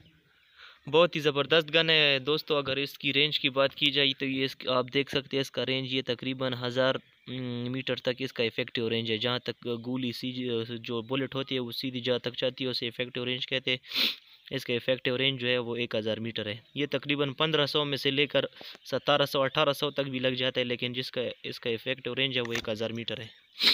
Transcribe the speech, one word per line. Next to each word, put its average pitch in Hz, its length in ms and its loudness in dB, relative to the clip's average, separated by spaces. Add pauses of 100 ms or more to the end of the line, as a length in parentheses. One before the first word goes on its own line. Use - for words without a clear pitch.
(880)
बहुत 165 280 6
ही 160 60 0
ज़बरदस्त 147 480 6
gun 160 200 4
है 147 320 6
दोस्तों। 147 360 2
अगर 135 220 0
इसकी 143 320 -2
range 143 260 4
की 143 140 2
बात 135 220 2
की 143 180 2
जाए, 139 220 4
तो 139 120 -4
ये 135 200 0
इस-, - 240 -6
आप 123 200 2
देख 139 200 0
सकते 135 280 -2
हैं, 135 40 0
इसका 123 220 -4
range, 131 300 -2
ये 131 100 0
तकरीबन 131 520 -4
हज़ार, 127 440 0 (300)
हम्म, 123 420 -6
मीटर 127 340 -4
तक 127 140 0
इसका 127 240 -2
effective 117 440 -2
range 113 240 0
है। 107 80 0
जहाँ 123 260 0
तक - 220 -8 (140)
गोली 123 320 -4
सीधी, 123 680 -4
जो 117 240 -6
bullet 131 320 -4
होती 135 200 -4
है, 127 60 -2
वो 117 120 -6
सीधी 127 280 -6
जहाँ 123 180 2
तक 120 180 -6
जाती 131 260 -2
है, 127 60 -2
उसे 120 180 -4
effective 123 360 -6
range 123 220 -4
कहते 131 260 -2
हैं। 127 80 0 (720)
इसका 131 220 -4
effective 123 420 0
range 131 240 2
जो 123 80 -2
है, 123 120 2
वो 117 180 -4
एक 120 180 -4
हज़ार 107 240 -2
मीटर 110 280 -6
है। 104 140 -8 (140)
ये 139 140 -2
तकरीबन 143 460 -2
पन्द्रह 156 320 2
सौ 147 180 0
में 143 120 -2
से 139 140 0
लेकर 135 380 2 (360)
सतारह 143 400 2
सौ, 135 180 0
अठारह 143 300 2
सौ 143 180 -2
तक 139 140 -2
भी 127 140 -4
लग 131 160 0
जाता 127 240 -2
है, 127 60 2
लेकिन 123 280 -4
जिसका, 127 360 -4 (160)
इसका 123 260 -6
effective 127 420 -4
range 135 220 0
है, 127 60 0
वो 117 120 -4
एक 117 160 -6
हज़ार 110 240 -2
मीटर 113 280 -8
है। 107 80 -14 (440)